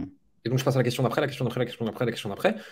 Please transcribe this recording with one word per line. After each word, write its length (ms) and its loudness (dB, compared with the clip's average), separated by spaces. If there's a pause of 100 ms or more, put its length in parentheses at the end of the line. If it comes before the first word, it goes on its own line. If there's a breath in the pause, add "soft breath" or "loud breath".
(440)
Et 60 -2
donc, 80 2
je 60 -2
passe 100 4
à 40 2
la 60 6
question 180 0
d'après, 200 2
la 40 2
question 180 -4
d'après, 160 -2
la 60 0
question 200 -6
d'après, 180 -2
la 80 0
question 160 -8
d'après. 280 2 (160 loud breath)